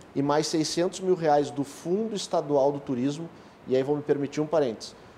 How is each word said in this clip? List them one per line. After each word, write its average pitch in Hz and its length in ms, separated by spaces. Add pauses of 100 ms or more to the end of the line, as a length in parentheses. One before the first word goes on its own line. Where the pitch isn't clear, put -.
(140)
e 139 80
mais 147 260
seiscentos 170 520
mil 185 160
reais 147 340
do 127 140
Fundo 208 500
Estadual 147 600
do 143 80
Turismo, 143 480 (360)
e 127 120
aí 131 40
vou 143 140
me 143 60
permitir 143 400
um 151 40
parênteses. 147 480 (240)